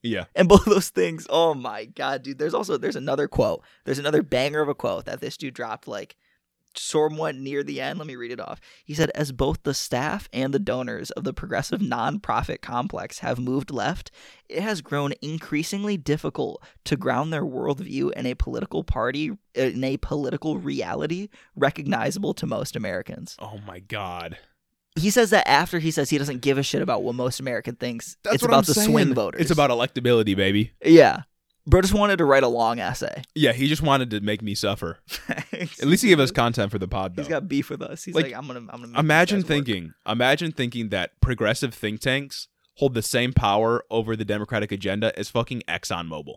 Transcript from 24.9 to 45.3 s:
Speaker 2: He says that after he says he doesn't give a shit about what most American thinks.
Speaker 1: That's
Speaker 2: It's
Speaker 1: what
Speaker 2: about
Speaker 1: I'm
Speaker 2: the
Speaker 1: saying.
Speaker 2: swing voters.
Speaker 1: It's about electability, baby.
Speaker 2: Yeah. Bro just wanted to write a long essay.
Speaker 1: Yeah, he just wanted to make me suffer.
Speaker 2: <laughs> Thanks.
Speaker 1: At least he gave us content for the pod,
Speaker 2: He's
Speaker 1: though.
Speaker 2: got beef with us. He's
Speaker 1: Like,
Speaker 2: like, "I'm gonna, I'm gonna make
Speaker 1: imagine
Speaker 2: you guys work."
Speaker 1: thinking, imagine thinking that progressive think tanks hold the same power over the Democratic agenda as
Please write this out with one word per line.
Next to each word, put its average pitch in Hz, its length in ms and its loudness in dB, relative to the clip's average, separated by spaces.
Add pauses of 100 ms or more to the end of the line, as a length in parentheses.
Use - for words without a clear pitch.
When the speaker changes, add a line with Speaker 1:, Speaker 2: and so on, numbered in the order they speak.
Speaker 2:
He 170 140 2
says 220 220 4
that - 180 4
after 165 300 4
he 160 120 0
says 147 200 0
he 147 80 2
doesn't 135 240 -4
give 139 160 2
a 139 40 0
shit - 200 -2
about 104 200 0
what 120 120 -2
most 127 260 -4
American 123 360 -6
thinks. 120 460 -8
Speaker 1:
That's 214 120 2
Speaker 2:
It's - 80 2
Speaker 1:
what 233 80 2
Speaker 2:
about - 80 8
Speaker 1:
I'm 214 60 4
Speaker 2:
the 151 100 4
Speaker 1:
saying. 214 160 4
Speaker 2:
swing 135 240 4
voters. 107 260 -2
Speaker 1:
It's 151 100 2
about 147 200 4
electability, 120 680 4
baby. 101 360 2 (120)
Speaker 2:
Yeah. 151 380 10 (440)
Bro 175 140 8
just 190 140 2
wanted 202 240 4
to 165 80 4
write 135 160 6
a 123 60 4
long 117 300 0
essay. 110 440 -6 (120)
Speaker 1:
Yeah, 143 200 4
he 143 140 0
just 151 120 0
wanted 135 300 2
to 104 100 -2
make 104 220 -2
me 101 120 -4
suffer. 98 480 -4
Speaker 2:
<laughs> - 60 -20
Thanks. - 720 -8
Speaker 1:
At - 60 0
least 165 160 6
he 220 80 6
gave 156 100 8
us 131 100 4
content 117 420 0
for 107 60 -4
the 92 100 -4
pod, 95 280 -4
Speaker 2:
He's 143 100 -6
Speaker 1:
though. 156 40 -10
Speaker 2:
got 165 180 -4
beef 143 220 -2
with 139 100 -10
us. - 240 -12
He's 175 120 -12
Speaker 1:
Like, 160 100 2
Speaker 2:
like, 120 80 -10
"I'm 139 140 -12
gonna, 127 120 -12
I'm 113 60 -16
gonna 120 220 -16
make 120 100 -4
Speaker 1:
imagine 165 400 4
Speaker 2:
you 185 60 0
guys - 40 -6
work." 143 180 0
Speaker 1:
thinking, 90 280 -4 (120)
imagine 135 460 2
thinking 120 380 -4
that 92 320 -4
progressive 120 500 0
think 107 280 -6
tanks 139 480 -4 (260)
hold 139 180 2
the 113 80 0
same 123 320 0
power 113 580 4
over 113 240 0
the 107 120 -4
Democratic 104 460 -2
agenda 101 460 -2
as 104 120 -6